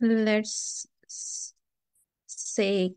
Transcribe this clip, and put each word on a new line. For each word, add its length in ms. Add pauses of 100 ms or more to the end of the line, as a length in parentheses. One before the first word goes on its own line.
let's 840 (1400)
say 680